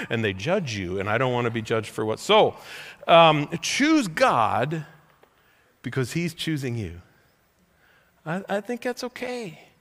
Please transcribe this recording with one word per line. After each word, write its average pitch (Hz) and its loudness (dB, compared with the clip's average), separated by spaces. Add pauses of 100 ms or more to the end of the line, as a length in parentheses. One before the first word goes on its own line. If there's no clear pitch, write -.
(100)
and 113 0
they 101 0
judge 131 -4
you, 95 -4
and 98 -4
I 107 2
don't 127 2
wanna 120 0
be 113 -4
judged 110 -2
for 113 -4
what. 110 -2
So, 196 4 (500)
um, 160 8 (140)
choose 294 2
God 151 2 (1000)
because 123 -4
he's 170 -4
choosing 135 -4
you. 87 -8 (1300)
I, 175 -6
I 202 -2
think 233 -8
that's 247 -6
okay. 240 -10 (200)